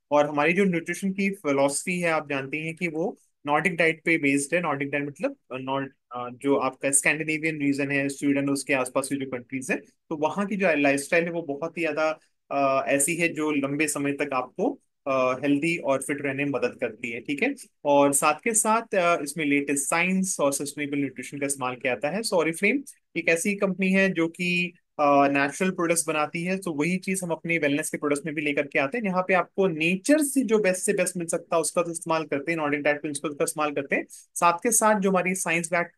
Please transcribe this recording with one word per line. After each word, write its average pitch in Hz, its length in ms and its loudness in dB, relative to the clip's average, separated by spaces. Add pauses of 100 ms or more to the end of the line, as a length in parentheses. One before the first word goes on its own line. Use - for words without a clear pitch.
(100)
और 147 180 4
हमारी 151 240 2
जो 196 120 4
न्यूट्रिशन 175 480 -2
की 196 180 0
फिलॉसफी 143 680 0
है, 170 100 0
आप 151 200 0
जानते 139 260 -4
हैं 160 200 -6
कि 175 120 -4
वो 160 300 -4 (280)
नॉर्डिक 156 300 2
डाइट 160 280 2
पे 165 140 2
बेस्ड 143 360 0
है। 175 60 2
नॉर्डिक 143 300 -2
डाइट 143 160 -2
मतलब, 208 300 -6 (160)
अ, 127 60 -8
नॉर्ड-, 135 340 -4 (240)
अ, 123 160 -8
जो 135 240 2
आपका 131 340 -2
स्कैंडिनेवियन 156 680 0
रीजन 139 320 0
है, 139 180 0
स्वीडन, 139 400 0
उसके 139 260 0
आसपास 131 340 -2
की 143 80 -4
जो 135 100 -6
कंट्रीज 131 440 -8
हैं, - 100 -2
तो - 360 -12
वहाँ 156 300 -2
की 202 100 -4
जो 180 200 2
लाइफस्टाइल 143 480 2
है 175 60 -6
वो 170 120 -4
बहुत 151 360 -6
ही 165 40 -4
ज्यादा, 156 360 -2 (320)
अ, 135 360 2
ऐसी 139 300 2
है 170 120 2
जो 151 220 -2
लंबे 143 380 0
समय 143 240 -2
तक 143 220 -2
आपको, 180 460 -2 (260)
अ, 131 360 2
हेल्दी 143 340 2
और 135 260 0
फिट 143 200 -4
रहने 139 220 -2
में 143 80 -2
मदद 117 280 -2
करती 117 300 -6
है। 117 100 -8
ठीक 143 220 -4
है, 262 120 -2 (300)
और 143 280 6
साथ 151 220 2
के 226 200 -4
साथ, 220 400 0
अ, 170 280 2
इसमें 151 220 -6
लेटेस्ट 143 460 0
साइंस 185 500 0
और 143 120 4
सस्टेनेबल 143 460 -4
न्यूट्रिशन 135 400 -6
का 139 80 -2
इस्तेमाल 131 280 -4
किया 123 200 -2
जाता 143 140 -4
है। 190 140 -4
So, 208 120 -4
Oriflame 175 440 2 (380)
एक 170 120 -2
ऐसी 170 260 2
कंपनी 190 380 0
है 196 200 4
जो 165 160 0
कि, 175 440 -2 (280)
अ, 143 280 8
नेचुरल 143 420 2
प्रोडक्ट्स 170 380 0
बनाती 151 360 -2
है, 185 140 -2
तो 185 140 -6
वही 156 240 0
चीज 185 280 -4
हम 170 60 -4
अपने 165 280 -2
वेलनेस 147 320 0
के 165 80 -6
प्रोडक्ट्स 143 280 -2
में 151 80 -6
भी 156 80 -4
लेकर 147 240 0
के 156 120 -2
आते 143 200 0
हैं, 233 60 -6
जहाँ 185 180 0
पे 185 120 0
आपको 185 340 0
नेचर 180 500 2
से 277 240 0
जो 214 160 2
बेस्ट 185 240 2
से 208 100 0
बेस्ट 185 240 0
मिल 170 100 -4
सकता 170 300 -2
है 165 60 2
उसका 175 200 0
तो 170 80 -4
इस्तेमाल 160 340 -2
करते 147 280 -2
हैं, 170 40 0
नॉर्डिक 147 260 0
डाइट 147 180 2
प्रिंसिपल्स 151 340 -6
का 143 100 0
इस्तेमाल 151 280 -2
करते 143 240 -2
हैं। 320 140 -4
साथ - 420 0
के 202 180 0
साथ 214 300 4
जो 190 100 2
हमारी 185 240 2
साइंस 170 360 -2
बैक्ड, 175 280 0